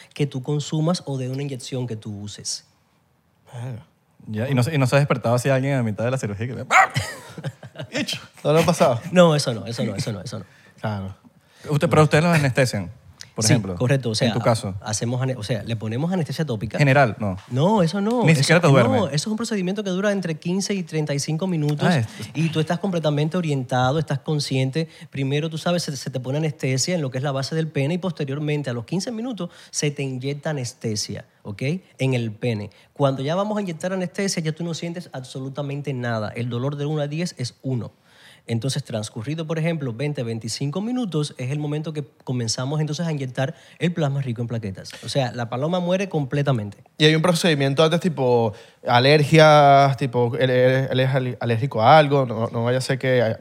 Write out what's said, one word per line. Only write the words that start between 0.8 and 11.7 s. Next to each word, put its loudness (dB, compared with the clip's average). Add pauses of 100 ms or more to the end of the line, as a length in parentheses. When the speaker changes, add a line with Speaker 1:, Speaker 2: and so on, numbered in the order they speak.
Speaker 1:
o -6
de -6
una -6
inyección -6
que -8
tú -10
uses. -10 (880)
Speaker 2:
Verga. -10 (420)
Speaker 3:
Ya, -4
y 0
no 4
se, 0
y 2
no 4
se 2
ha 6
despertado 2
así 0
alguien 2
a 0
mitad -2
de 0
la -2
cirugía -6
que -10
¡Ah! -2
Speaker 2:
<laughs> -12
Speaker 3:
¡Bicho! -4 (240)
Speaker 2:
¿No 2
lo 6
ha 4
pasado? 2 (120)
Speaker 1:
No, 6
eso -2
no, -8
eso -6
no, -4
eso -4
no, -8
eso -12
no. -14 (360)
Speaker 2:
Claro. -6 (540)
Speaker 3:
Usted, 2